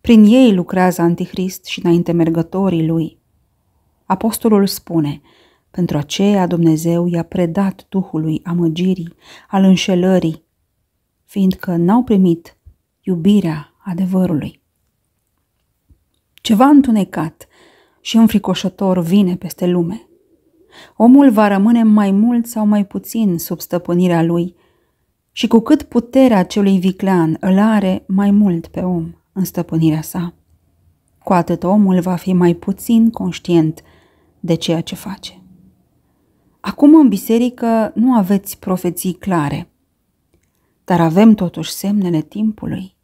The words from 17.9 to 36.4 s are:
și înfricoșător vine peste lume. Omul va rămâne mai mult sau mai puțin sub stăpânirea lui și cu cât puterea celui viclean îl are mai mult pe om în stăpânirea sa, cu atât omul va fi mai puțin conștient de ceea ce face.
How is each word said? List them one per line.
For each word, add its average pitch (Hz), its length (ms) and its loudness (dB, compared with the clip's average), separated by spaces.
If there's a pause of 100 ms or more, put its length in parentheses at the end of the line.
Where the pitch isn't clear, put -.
și - 160 -4
înfricoșător 196 840 0
vine 180 360 0
peste 180 320 -8
lume. 175 380 -4 (920)
Omul 262 340 6
va 214 160 2
rămâne 214 360 2
mai 214 280 4
mult 233 340 0
sau 214 200 -6
mai 208 200 2
puțin 196 520 -4
sub 170 220 -8
stăpânirea 175 640 0
lui 170 320 -2 (760)
și - 160 -6
cu 226 120 4
cât 302 240 0
puterea 233 640 0
celui 196 340 0
viclean 180 600 0
îl 190 180 0
are 202 500 0
mai 202 240 0
mult 196 360 0
pe - 120 -12
om 170 360 -6 (180)
în 185 100 -4
stăpânirea 160 580 -2
sa, 175 320 -10 (920)
cu - 100 -2
atât 170 300 -2
omul 190 360 2
va 180 160 -4
fi 185 180 -6
mai 175 200 2
puțin 226 560 0
conștient 170 760 -2 (560)
de 165 140 -4
ceea 165 280 -4
ce - 140 -12
face. - 460 -18 (1160)